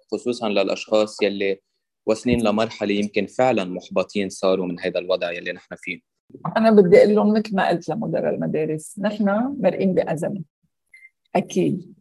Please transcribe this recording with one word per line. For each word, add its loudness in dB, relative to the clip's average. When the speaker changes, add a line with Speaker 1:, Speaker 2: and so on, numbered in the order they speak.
Speaker 1:
خصوصًا -4
للأشخاص 0
يلي -2
واصلين 0
لمرحلة 0
يمكن -2
فعلًا 0
محبطين -4
صاروا 0
من -8
هيدا -4
الوضع -4
يلي -8
نحن -14
فيه. -12
Speaker 2:
أنا 6
بدي 8
أقول 8
لهم 4
مثل -2
ما 0
قلت -2
لمدراء -4
المدارس، -6
نحن -2
مرقين 2
بأزمة -2
أكيد، -2